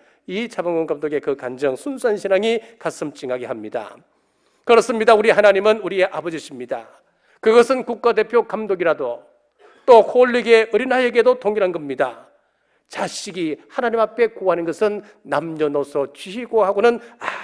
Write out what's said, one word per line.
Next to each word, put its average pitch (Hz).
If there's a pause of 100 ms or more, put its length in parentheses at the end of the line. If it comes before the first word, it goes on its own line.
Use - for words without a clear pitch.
(260)
이 208
차범근 165
감독의 147
그 143
간증, 131
순수한 247
신앙이 208 (180)
가슴 156
찡하게 127
합니다. 107 (680)
그렇습니다. 226
우리 214
하나님은 202
우리의 185
아버지십니다. 139 (540)
그것은 240
국가대표 220
감독이라도 170 (600)
또 233
홀릭의 233
어린아이에게도 247
동일한 202
겁니다. 139 (640)
자식이 170 (120)
하나님 233
앞에 220
구하는 170
것은 208 (200)
남녀노소, 147
쥐고하고는 214 (440)